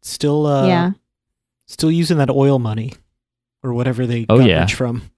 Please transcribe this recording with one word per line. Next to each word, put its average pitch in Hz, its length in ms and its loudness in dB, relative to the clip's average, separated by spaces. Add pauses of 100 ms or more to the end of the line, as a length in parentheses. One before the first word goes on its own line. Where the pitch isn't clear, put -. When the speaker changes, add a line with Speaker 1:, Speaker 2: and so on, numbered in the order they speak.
Speaker 1:
Still, 151 460 -2
uh, 139 200 2
Speaker 2:
Yeah. 175 240 0 (760)
Speaker 1:
still - 240 -2
using 165 260 0
that 139 120 0
oil 139 300 2
money 110 340 -6 (680)
or 127 100 -6
whatever 123 320 -2
they 117 220 -4
Speaker 3:
Oh, 113 120 6
Speaker 1:
got 127 100 6
Speaker 3:
yeah. 82 120 2
Speaker 1:
rich 92 120 -2
from. 120 300 -6 (140)